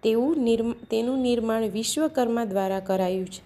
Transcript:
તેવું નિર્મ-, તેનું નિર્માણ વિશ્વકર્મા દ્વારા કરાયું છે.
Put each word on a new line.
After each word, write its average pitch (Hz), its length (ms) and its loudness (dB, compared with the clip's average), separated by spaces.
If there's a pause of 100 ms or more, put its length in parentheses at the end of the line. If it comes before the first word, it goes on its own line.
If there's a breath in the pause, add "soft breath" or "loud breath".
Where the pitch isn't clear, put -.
તેવું 240 340 2
નિર્મ-, 233 540 0
તેનું 233 280 0
નિર્માણ 226 500 0
વિશ્વકર્મા 233 760 0
દ્વારા 190 340 0
કરાયું 190 460 0
છે. - 200 -14